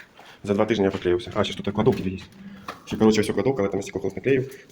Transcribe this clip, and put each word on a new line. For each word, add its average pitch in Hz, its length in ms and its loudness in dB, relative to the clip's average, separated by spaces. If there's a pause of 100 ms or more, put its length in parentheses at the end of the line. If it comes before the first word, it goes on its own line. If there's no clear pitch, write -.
(440)
за 101 100 2
два 107 100 4
тижні 107 200 4
я 95 60 4
поклеївся. 90 440 0
А, 104 100 2
ще - 80 -4
ж - 60 -8
тут 101 160 -4
кладовки 104 360 2
є. 95 80 -6 (680)
Ще, - 120 -6
коротше, 107 240 4
ось 101 60 0
кладовка, 110 360 0
але 98 100 0
там 98 100 -2
стекло 95 340 -6
наклеїв. 131 560 -2